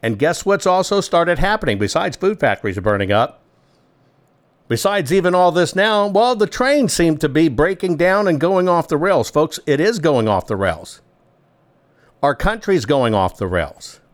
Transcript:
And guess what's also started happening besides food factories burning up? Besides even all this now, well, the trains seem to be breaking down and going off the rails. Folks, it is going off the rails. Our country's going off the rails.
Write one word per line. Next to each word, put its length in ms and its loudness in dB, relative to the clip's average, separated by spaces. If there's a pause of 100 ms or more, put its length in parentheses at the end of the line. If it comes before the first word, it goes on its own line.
And 160 -4
guess 260 -2
what's 220 0
also 320 0
started 400 0
happening 380 0
besides 400 -2
food 240 -2
factories 380 -2
burning 340 0
up? 260 0 (1300)
Besides 460 -2
even 200 2
all 200 4
this 240 0
now, 300 2
well, 280 2
the 100 0
trains 460 0
seem 280 2
to 100 -2
be 180 2
breaking 480 0
down 320 2
and 100 0
going 300 0
off 220 0
the 80 0
rails. 320 0
Folks, 360 -2
it 140 0
is 200 0
going 280 2
off 200 0
the 100 -4
rails. 420 -4 (1200)
Our 140 0
country's 480 -2
going 320 0
off 220 0
the 100 -6
rails. 540 -6 (120)